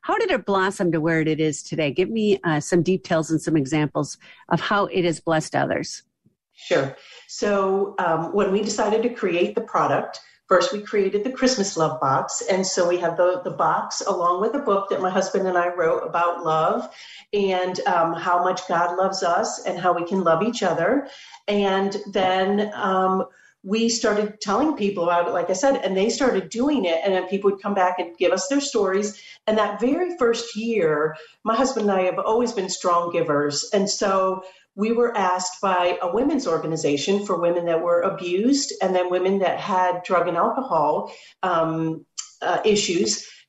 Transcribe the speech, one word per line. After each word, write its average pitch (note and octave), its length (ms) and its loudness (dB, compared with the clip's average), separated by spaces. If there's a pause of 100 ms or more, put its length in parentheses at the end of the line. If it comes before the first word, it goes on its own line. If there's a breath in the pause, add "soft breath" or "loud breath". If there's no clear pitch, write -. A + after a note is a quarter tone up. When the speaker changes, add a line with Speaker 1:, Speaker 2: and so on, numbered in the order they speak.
Speaker 1:
How G4+ 160 -2
did F#4+ 140 0
it B3 120 -2
blossom F#3+ 480 0
to D#3+ 80 2
where D#3+ 200 2
it D#3 200 0
is D#3 220 -2
today? D#3 300 -2
Give F#3 180 0
me, G#3+ 320 2
uh, D#3 160 2
some E3+ 240 2
details D#3+ 480 0
and D#3+ 100 2
some D#3 160 0
examples D3 640 -2 (300 loud breath)
of E3 120 2
how G3+ 260 0
it F3+ 180 0
has E3 160 0
blessed D#3+ 340 -2
others. - 480 -2 (500)
Speaker 2:
Sure. C#3 440 -2 (320 loud breath)
So, G3 720 0
um, E3 320 0
when G3 180 2
we G#3 120 2
decided A3 420 0
to A#3+ 60 2
create F3+ 440 0
the - 60 0
product, C#3+ 600 0 (280 loud breath)
first F3+ 240 4
we G#3 100 -4
created G3+ 400 0
the B3+ 80 -2
Christmas A#3 460 0
Love D#3+ 240 0
Box. C3+ 500 0
And F#3 160 2
so F3 220 2
we F3 100 2
have E3+ 180 -2
the, F3+ 280 2
the E3+ 80 -6
box - 480 -2
along F3+ 400 0
with A3 140 0
a C#4 40 0
book G3 320 0
that F#3+ 100 -2
my F#3 80 0
husband F#3+ 380 0
and F3+ 100 0
I F3 120 2
wrote E3+ 340 0
about E3+ 420 -2
love E3 480 0 (400 loud breath)
and, F#3 540 0
um, E3+ 280 2
how F3 280 0
much F3+ 240 -2
God F3 320 0
loves F#3+ 240 0
us F3 440 0
and F3 120 -4
how F3 140 2
we E3+ 120 -2
can F#3+ 200 -2
love E3 180 4
each A3+ 220 -2
other. F#3 420 0 (400 loud breath)
And G3 500 0 (140)
then, G3 640 0
um, F#3+ 500 0 (400 soft breath)
we A3 240 2
started G#3 520 0
telling B3 340 0
people G3 300 0
about F3 240 2
it, - 40 -4
like F3 160 0
I F#3+ 40 2
said, C4 320 2
and F#3+ 120 0
they G3+ 140 2
started G3 380 0
doing B3+ 360 0
it. E3 200 0
And G3 100 2
then F3+ 140 -2
people G3 200 0
would F#3+ 140 -2
come G3+ 120 -2
back F#3 260 0
and E3+ 180 -8
give F3 140 4
us - 160 -2
their C#4 120 2
stories. G#3 640 -2 (240 loud breath)
And G#3+ 100 2
that G3+ 240 0
very D#4+ 380 0
first A3+ 380 0
year, D#3+ 580 0 (300 loud breath)
my A3 100 0
husband A3+ 340 0
and G3 80 2
I F#3 60 2
have F3+ 160 0
always A3+ 340 0
been F#3+ 160 -4
strong E3+ 440 0
givers. D3 600 0
And G3 160 2
so F#3+ 540 0 (320 loud breath)
we G#3+ 160 -2
were A#3 260 0
asked F#3 440 -2
by F#3 420 0
a F3 100 -4
women's C4+ 360 0
organization D#3+ 760 0
for F3 160 -2
women E3+ 260 2
that E3 140 2
were F3 200 2
abused F#3+ 720 0 (100)
and F#3 140 2
then F3+ 140 0
women F3+ 280 2
that F3+ 220 0
had F#3 420 0
drug F3 240 2
and E3+ 100 -2
alcohol, G3+ 760 0 (320 loud breath)
um, D#3+ 600 0 (360)
uh, - 240 0
issues G3+ 640 2 (200 loud breath)